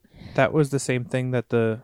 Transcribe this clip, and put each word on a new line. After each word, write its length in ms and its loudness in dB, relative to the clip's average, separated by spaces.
that 180 4
was 160 2
the 100 -2
same 260 -2
thing 260 -4
that 180 -2
the 340 0